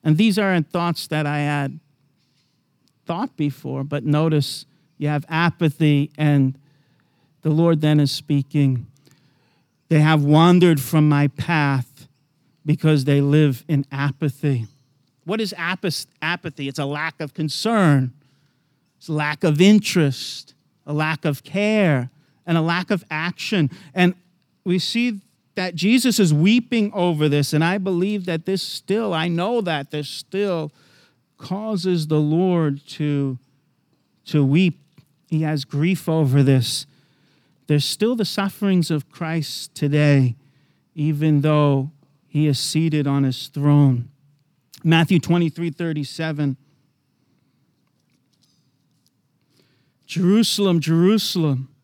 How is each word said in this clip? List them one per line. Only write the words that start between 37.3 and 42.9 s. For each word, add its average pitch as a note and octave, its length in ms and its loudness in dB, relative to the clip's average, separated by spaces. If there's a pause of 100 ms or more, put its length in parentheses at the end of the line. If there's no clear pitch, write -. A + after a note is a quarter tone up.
There's D3 180 0
still A#3 300 -2
the A3 100 -2
sufferings F#3+ 640 -2
of D3+ 220 -4
Christ - 640 -8
today, C#3+ 600 2 (600)
even D3+ 460 0
though D3 500 2 (360)
he D3+ 200 0
is C#3 100 0
seated D#3 480 -2